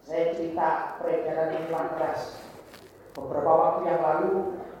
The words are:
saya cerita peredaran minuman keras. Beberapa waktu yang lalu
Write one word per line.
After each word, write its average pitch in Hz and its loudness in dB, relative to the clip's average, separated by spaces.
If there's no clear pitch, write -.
saya 165 2
cerita 165 0
peredaran 160 0
minuman 165 -2
keras. - -4
Beberapa 147 0
waktu 170 4
yang 175 2
lalu 185 2